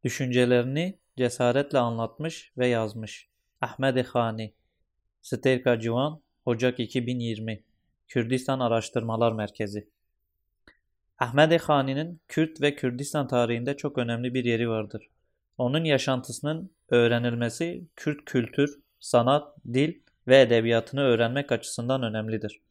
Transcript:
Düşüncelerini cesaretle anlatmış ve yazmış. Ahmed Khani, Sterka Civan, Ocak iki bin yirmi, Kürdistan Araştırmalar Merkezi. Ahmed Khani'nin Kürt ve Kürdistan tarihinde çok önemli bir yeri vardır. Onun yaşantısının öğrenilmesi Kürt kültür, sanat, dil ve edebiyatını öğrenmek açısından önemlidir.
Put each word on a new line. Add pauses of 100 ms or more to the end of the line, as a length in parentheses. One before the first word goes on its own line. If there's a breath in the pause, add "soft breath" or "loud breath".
Düşüncelerini (180)
cesaretle
anlatmış
ve
yazmış. (320)
Ahmed
Khani, (680)
Sterka
Civan, (240)
Ocak
iki
bin
yirmi, (440)
Kürdistan
Araştırmalar
Merkezi. (1300 soft breath)
Ahmed
Khani'nin
Kürt
ve
Kürdistan
tarihinde
çok
önemli
bir
yeri
vardır. (500)
Onun
yaşantısının (180)
öğrenilmesi
Kürt
kültür, (200)
sanat, (180)
dil (340)
ve
edebiyatını
öğrenmek
açısından
önemlidir.